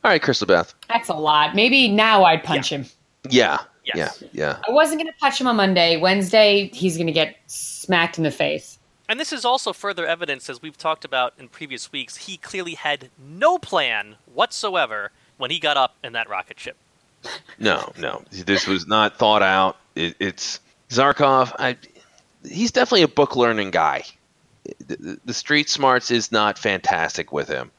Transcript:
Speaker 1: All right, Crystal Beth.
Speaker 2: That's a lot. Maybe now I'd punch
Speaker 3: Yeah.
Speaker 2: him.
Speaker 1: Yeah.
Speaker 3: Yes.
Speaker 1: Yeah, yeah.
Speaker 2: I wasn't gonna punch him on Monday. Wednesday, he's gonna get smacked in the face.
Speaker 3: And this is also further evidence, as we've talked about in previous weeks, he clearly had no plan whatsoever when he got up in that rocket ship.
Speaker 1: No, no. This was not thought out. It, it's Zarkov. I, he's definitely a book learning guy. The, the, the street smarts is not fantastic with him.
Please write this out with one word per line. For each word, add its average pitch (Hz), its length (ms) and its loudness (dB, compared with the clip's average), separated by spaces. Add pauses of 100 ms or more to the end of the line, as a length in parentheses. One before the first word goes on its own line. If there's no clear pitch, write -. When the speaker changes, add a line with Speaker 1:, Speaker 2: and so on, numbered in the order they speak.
Speaker 1:
All 247 60 4
right, 165 100 4
Crystal 117 260 -2
Beth. 87 280 4 (140)
Speaker 2:
That's 233 200 -2
a 175 60 -4
lot. 151 400 2
Maybe 247 340 4
now 208 360 4
I'd 165 200 4
punch 143 260 -2
Speaker 3:
Yeah. 147 80 -6
Speaker 2:
him. 131 80 -10 (440)
Speaker 1:
Yeah. 110 280 4 (260)
Speaker 3:
Yes. - 360 -4
Speaker 1:
Yeah, - 120 -20
yeah. 73 260 -4 (100)
Speaker 2:
I 226 40 -2
wasn't 311 280 2
gonna 320 180 -8
punch 269 220 -2
him 262 60 -2
on 233 100 0
Monday. 180 400 2
Wednesday, 196 800 4
he's 170 240 -2
gonna 165 140 -2
get 156 240 0 (100)
smacked - 720 -2
in 160 60 0
the 147 60 0
face. - 480 -6 (300)
Speaker 3:
And 220 100 -4
this 302 140 -8
is 254 120 -10
also 247 280 0
further 180 340 -6
evidence, 151 440 -6
as 120 100 -12
we've 156 160 -18
talked 160 300 -6
about 127 320 -2
in 131 100 -20
previous 135 420 -14
weeks, 135 260 -12
he 190 200 -16
clearly 175 380 -10
had 143 340 -6 (100)
no 190 400 0
plan 113 580 -4 (160)
whatsoever 131 800 -4 (280)
when 127 120 -6
he 170 80 -6
got 147 200 0
up 131 260 0
in 120 80 -12
that 113 160 -6
rocket 98 320 -10
ship. - 160 -14 (840)
Speaker 1:
No, 104 400 -2
no. 65 320 -8
This 95 360 -2
was 92 200 -2
not 107 320 0
thought 107 240 4
out. 95 340 2 (180)
It, 85 240 -6
it's - 420 -8 (280)
Zarkov. 135 680 2
I, 127 180 -4 (720)
he's 220 240 -4
definitely 247 300 4
a 151 60 6
book - 280 2
learning 113 340 2
guy. 78 340 0 (840)
The, 135 100 -8
the, - 300 -12
the 120 80 -8
street 147 340 -2
smarts 127 420 2
is 117 220 -2
not 107 260 2
fantastic 87 720 -2
with 71 160 -4
him. 64 300 -8